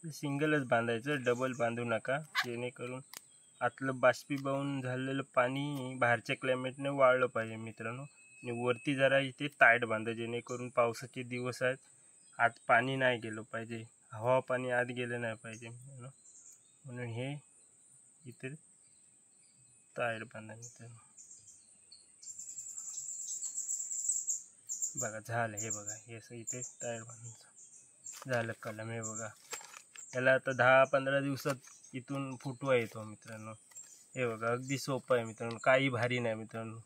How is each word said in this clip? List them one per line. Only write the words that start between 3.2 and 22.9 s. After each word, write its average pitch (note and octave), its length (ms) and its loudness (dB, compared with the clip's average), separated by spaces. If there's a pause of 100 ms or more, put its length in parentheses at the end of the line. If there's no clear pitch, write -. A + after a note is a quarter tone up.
आतलं C3 400 -2
बाष्पीभवन C#3 800 2
झालेलं C3 420 -2 (120)
पाणी C3 600 0
बाहेरच्या A#2+ 420 2
क्लायमेटने C3 520 -2
वाळलं B2+ 380 6
पाहिजे A2+ 300 -2
मित्रांनो. A2+ 460 -8
आणि A#2+ 640 -8
वरती B2 300 2
जरा C3+ 240 6
इथे C#3 280 -2
tight B2 380 6
बांधा, A2 280 0
जेणेकरून A#2+ 560 -4
पावसाचे A#2+ 540 0
दिवस B2 400 -4
आहेत, C3 140 0 (640)
आत A#2 120 6 (180)
पाणी B2+ 280 6
नाही B2+ 220 4
गेलं A2 240 -6
पाहिजे, A2+ 420 -8 (280)
हवा B2 280 2
पाणी B2+ 300 -2
आत B2 160 2
गेलं A#2+ 340 -4
नाही A2+ 140 -4
पाहिजे A2+ 340 -12
मित्रांनो. B2 400 -16 (760)
म्हणून B2 220 -10
हे A#2+ 260 -4 (920)
इथे C3 280 -12 (1400)
tight A2+ 260 -2
बांधा A2 320 -14
मित्रांनो. A#2 420 -18 (4000)